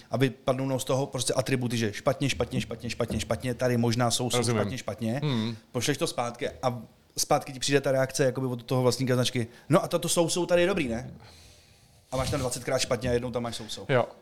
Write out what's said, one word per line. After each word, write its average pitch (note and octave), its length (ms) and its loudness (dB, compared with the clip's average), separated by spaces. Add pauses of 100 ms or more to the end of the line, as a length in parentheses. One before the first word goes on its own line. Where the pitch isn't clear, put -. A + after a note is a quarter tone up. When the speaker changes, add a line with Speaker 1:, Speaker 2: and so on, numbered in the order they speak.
(120)
Speaker 1:
a A2+ 60 0
vypadnou C3 500 0
nám C3 120 -2
z - 40 -6
toho C#3 220 0
prostě - 280 -2
atributy, B2 440 0
že A2 160 0
špatně, C3+ 360 0
špatně, B2 320 -2
špatně, A#2+ 280 -8
špatně, A2+ 300 -2
špatně, A#2 340 -4
tady B2 240 2
možná A#2 340 2
jsou, B2 180 0
jsou A#2 80 0
Speaker 2:
Rozumím. A#2 240 2
Speaker 1:
špatně, F#2+ 160 -4
špatně. A2+ 460 -4
Speaker 2:
Hmm. A#2 320 -2 (160)
Speaker 1:
Pošleš B2+ 260 0
to E3 100 -2
zpátky A#2+ 420 -4 (140)
a A#2+ 180 0 (360)
zpátky - 360 0
ti C3 60 -12
přijde C#3 220 2
ta C#3 100 0
reakce C3 340 2
jakoby C3 220 0
od B2 160 -6
toho B2+ 180 0
vlastníka B2 340 2
značky, A#2+ 320 0 (220)
"No F3 140 6
a D#3+ 40 -4
tato E3+ 220 -2
jsou, E3 200 4
jsou F3 160 0
tady F3 200 4
dobrý, F3 220 0
ne?" A#2+ 240 -6 (1000)
A B2+ 60 -2
máš C3 120 0
tam D3 100 0
dvacetkrát B2+ 420 -2
špatně B2 280 0
a A#2+ 40 4
jednou A#2+ 180 0
tam A#2+ 120 -2
máš A#2 120 -6
jsou, A2 120 -10
jsou. G2+ 220 -10
Speaker 2:
Jo. B2+ 160 6 (160)